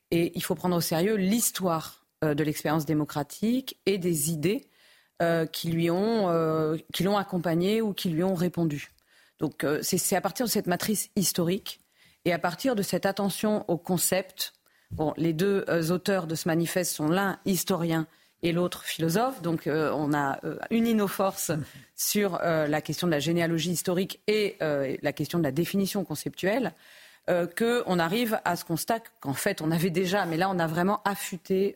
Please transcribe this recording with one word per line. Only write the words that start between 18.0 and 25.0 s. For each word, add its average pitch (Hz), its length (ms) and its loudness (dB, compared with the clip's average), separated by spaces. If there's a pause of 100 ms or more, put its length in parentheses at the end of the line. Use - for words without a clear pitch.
et 170 80 2
l'autre 175 320 0
philosophe. 202 580 0
Donc, 165 240 -2
euh, 151 300 0
on 147 180 0
a, 143 320 0
euh, 156 120 -6 (120)
uni 226 240 2
nos 208 140 2
forces 190 440 -2 (220)
<laughs> - 220 -20
sur, 202 480 0
euh, 160 240 2
la 151 140 0
question 160 260 -2
de 175 40 4
la 147 80 2
généalogie 165 520 0
historique 180 560 -2
et, 214 340 0
euh, 143 400 0